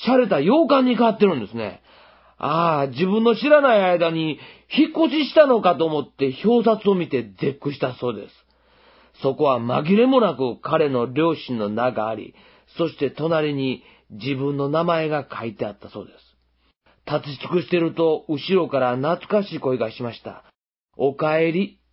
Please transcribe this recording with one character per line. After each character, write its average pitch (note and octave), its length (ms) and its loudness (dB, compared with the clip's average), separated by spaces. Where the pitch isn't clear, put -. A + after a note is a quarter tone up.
洒 B3 80 4
落 B3+ 140 4
た D#3 100 2
洋 A3+ 220 4
館 C4+ 220 4
に B3+ 120 2
変 A#3 120 4
わ A3+ 40 2
っ G#3+ 60 -4
て G#3 80 4
る F#3 100 2
ん B2 60 -4
で G2 60 -8
す A2+ 100 -10
ね。 G#2 240 -8
あ D#3+ 460 0
あ、 C#3 40 -2
自 C3+ 180 -4
分 G#3 180 0
の A3+ 120 4
知 B3 140 0
ら D4 120 8
な B3+ 140 4
い G3+ 80 4
間 F3 280 2
に D#3+ 280 -2
引 - 200 2
っ - 20 -14
越 C#4+ 180 -2
し - 40 -8
し - 40 -14
た D#4 140 8
の A#3+ 140 2
か F3 140 4
と D#3 100 0
思 D3+ 160 -2
っ - 80 -8
て C3+ 240 -4
表 A#3 180 4
札 G#3+ 240 0
を G3+ 80 4
見 F3 140 -4
て B2 140 -2
絶 A2+ 360 -6
句 C#3+ 140 -6
し C3 60 -12
た B2+ 160 -4
そ B2 160 -4
う A2 40 -6
で G2+ 140 -14
す。 - 60 -20
そ C3+ 100 0
こ D3 100 -2
は C3 160 2
紛 C#3+ 380 0
れ A#3 80 4
も C4 160 4
な F3 140 0
く B2+ 260 -4
彼 D#3 260 0
の B2+ 240 -2
両 D#3 240 0
親 B2+ 220 -8
の G#2+ 100 -2
名 A#2 240 -2
が A2 160 -4
あ A2+ 80 -6
り、 - 200 -14
そ E3+ 120 -2
し C3+ 80 -18
て C3+ 120 -2
隣 D3+ 460 -2
に C3+ 280 -4
自 A2+ 240 -6
分 C#3 200 -4
の C#3 140 -2
名 D#3 140 0
前 E3 260 0
が D3+ 200 -4
書 - 160 -10
い A2+ 100 -8
て - 100 -6
あ G#2 60 -8
っ - 80 -18
た - 100 -20
そ G#2 140 -14
う - 20 -18
で - 80 -20
す。 - 120 -20
立 C#3+ 300 -6
ち - 20 -16
尽 - 100 -12
く F3 120 -2
し - 80 -10
て F3+ 80 0
る E3 180 -2
と、 D#3+ 320 0
後 D#3 260 -4
ろ F3 140 2
か C3 120 -2
ら B2 160 0
懐 D3+ 320 -2
か G#3 160 0
し D#3+ 120 -12
い D3+ 40 -8
声 C3 180 -2
が A2 140 -4
し B2+ 120 -12
ま A#2 100 -8
し - 100 -20
た。 G2 200 -16
「お C#3 180 0
か D#3 240 0
え E3 120 2
り。」 G3 280 -4